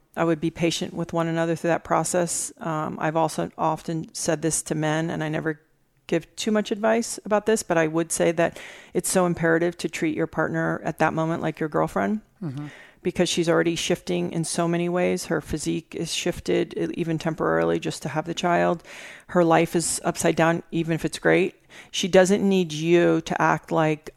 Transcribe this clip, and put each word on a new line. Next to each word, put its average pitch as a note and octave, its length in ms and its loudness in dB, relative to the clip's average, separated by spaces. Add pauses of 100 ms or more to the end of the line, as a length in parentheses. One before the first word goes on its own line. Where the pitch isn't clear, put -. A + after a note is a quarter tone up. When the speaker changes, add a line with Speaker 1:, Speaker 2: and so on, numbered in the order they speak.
(160)
Speaker 1:
I E3+ 80 0
would E3 180 2
be E3 80 0
patient E3 440 -4
with E3+ 200 -6
one E3 140 0
another E3 280 0
through E3+ 140 -2
that E3 140 2
process. E3 760 0
Um, D#3+ 400 -6
I've D#3+ 180 -2
also E3 400 -2
often D#3+ 560 -4
said D#3 280 -2
this D#3 220 -2
to - 120 -4
men, D#3 340 -2
and D#3+ 140 -4
I D#3 60 -4
never D#3 320 -4 (460)
give - 300 -2
too - 140 -2
much G#3+ 200 0
advice A3+ 540 0
about G#3 200 0
this, A3 180 2
but E3+ 140 0
I E3 100 4
would E3 260 -2
say E3+ 180 2
that E3 260 0 (360)
it's - 160 -2
so F#3 160 4
imperative E3+ 540 2
to E3+ 100 -4
treat D#3+ 260 -2
your E3 120 0
partner D#3+ 580 -2
at E3 140 -6
that D#3 140 4
moment D#3+ 280 -2
like - 180 -4
your D#3+ 100 -2
girlfriend, G3 520 0 (200)
Speaker 2:
Mm-hmm. D3 260 -8 (360)
Speaker 1:
because F3+ 240 0
she's E3+ 220 0
already E3 260 2
shifting F3 560 -2
in E3 140 -2
so E3+ 240 -2
many E3+ 180 0
ways. F3+ 380 0
Her D#3+ 160 -2
physique E3 540 -6
is - 180 -6
shifted, F3 640 -2
e-, E3+ 160 -4
even E3 240 -2
temporarily, E3 640 0
just D#3+ 240 -8
to D#3 60 -6
have D#3 160 -4
the E3+ 80 -6
child. F3 500 0 (440)
Her F3+ 160 4
life E3 320 4
is E3 300 0
upside E3 320 0
down, E3 340 2
even E3 220 0
if D#3 100 -4
it's - 160 -4
great. E3 360 4 (360)
She - 160 -2
doesn't F#3 400 6
need F#3 240 2
you E3 500 4
to - 200 -2
act D#3+ 300 2
like, D#3 460 0